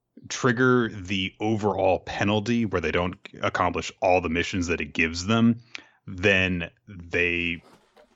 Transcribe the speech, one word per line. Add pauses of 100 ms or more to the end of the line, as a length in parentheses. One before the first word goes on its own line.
(300)
trigger
the
overall
penalty
where
they
don't (240)
accomplish (100)
all
the
missions
that
it
gives
them, (480)
then (180)
they, (540)